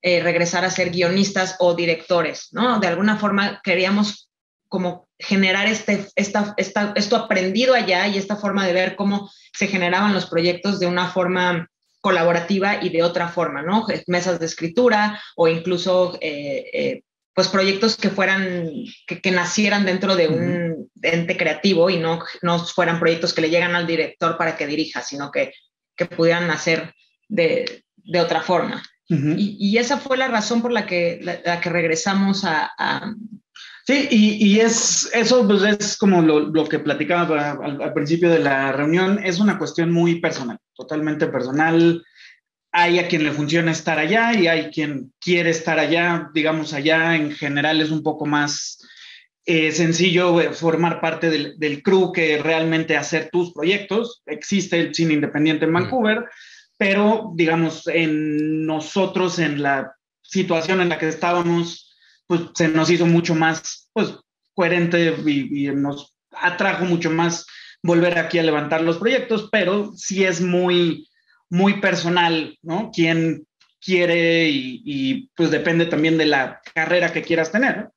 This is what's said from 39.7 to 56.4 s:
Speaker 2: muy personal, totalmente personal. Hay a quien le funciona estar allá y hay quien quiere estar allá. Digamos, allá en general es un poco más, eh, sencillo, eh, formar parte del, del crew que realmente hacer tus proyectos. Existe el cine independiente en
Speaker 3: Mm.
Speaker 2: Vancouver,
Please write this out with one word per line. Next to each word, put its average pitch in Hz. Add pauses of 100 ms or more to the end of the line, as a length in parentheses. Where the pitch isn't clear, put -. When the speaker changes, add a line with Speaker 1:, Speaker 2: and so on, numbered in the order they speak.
Speaker 2:
muy 170
personal, 135 (160)
totalmente 151
personal. 165 (720)
Hay 175
a 175
quien 165
le 151
funciona 156
estar 160
allá 220
y 185
hay 156
quien 147
quiere 170
estar 165
allá. 165
Digamos, 156
allá 160
en 151
general 147
es 156
un 156
poco 151
más, 147 (680)
eh, 160
sencillo, 170
eh, 151
formar 165
parte 160
del, 147
del 151
crew 190
que 156
realmente 160
hacer 147
tus 175
proyectos. 202
Existe 170
el 151
cine 165
independiente 151
en 160
Speaker 3:
Mm. 165
Speaker 2:
Vancouver, 214 (520)